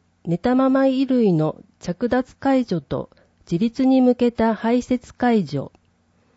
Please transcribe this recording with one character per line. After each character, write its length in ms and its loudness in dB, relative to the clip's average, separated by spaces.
寝 100 -2
た 180 0
ま 140 2
ま 160 2
衣 220 0
類 260 2
の 240 0
着 320 -6
脱 260 -4
介 300 0
助 200 -4
と 220 -6
自 60 -2
立 300 -2
に 160 4
向 120 4
け 180 0
た 220 0
排 280 -2
泄 340 -6
介 300 0
助。 240 -8